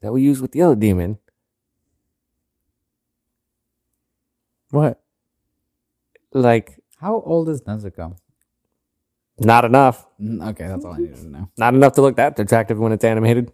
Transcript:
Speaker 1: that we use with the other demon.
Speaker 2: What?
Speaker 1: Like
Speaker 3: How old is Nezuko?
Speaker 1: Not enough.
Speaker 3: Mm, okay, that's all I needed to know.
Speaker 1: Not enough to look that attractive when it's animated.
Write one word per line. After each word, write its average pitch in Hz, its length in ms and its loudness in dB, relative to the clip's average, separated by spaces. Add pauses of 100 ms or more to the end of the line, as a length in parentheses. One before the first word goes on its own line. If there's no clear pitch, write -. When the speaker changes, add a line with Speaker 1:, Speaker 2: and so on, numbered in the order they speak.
Speaker 1:
that 107 100 -8
we 131 120 0
use 139 180 2
with 131 100 -8
the 143 100 -2
other 165 140 4
demon. 104 440 -2 (3500)
Speaker 2:
What? 143 300 0 (1300)
Speaker 1:
Like 120 460 0 (200)
Speaker 3:
How 214 220 -6
old 165 280 -2
is 143 140 -6
Nezuko? 95 520 -12 (1200)
Speaker 1:
Not 117 260 4
enough. 127 420 2 (140)
Speaker 3:
Mm, 107 300 -8
okay, 85 160 -12
that's 92 180 -10
all 87 80 -14
I 78 60 -12
needed 73 180 -8
to 80 120 -20
know. 78 280 -14
Speaker 1:
Not 117 160 2
enough 135 200 4
to 139 80 2
look 135 160 4
that 143 220 0
attractive 110 400 0
when 113 140 0
it's 104 100 -4
animated. 113 500 0